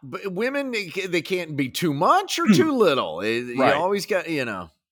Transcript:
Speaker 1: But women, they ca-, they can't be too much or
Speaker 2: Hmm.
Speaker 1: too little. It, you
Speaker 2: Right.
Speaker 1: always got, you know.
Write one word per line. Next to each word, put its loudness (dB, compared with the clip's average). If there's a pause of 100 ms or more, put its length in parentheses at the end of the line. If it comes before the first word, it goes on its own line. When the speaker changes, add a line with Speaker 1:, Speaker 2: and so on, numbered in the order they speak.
Speaker 1:
But -10
women, -4
they -4
ca-, -8
they -2
can't -4
be -2
too -2
much 0
or 0
Speaker 2:
Hmm. 6
Speaker 1:
too 4
little. 2
It, -2
you -4
Speaker 2:
Right. 6
Speaker 1:
always 0
got, -2
you -2
know. -8 (220)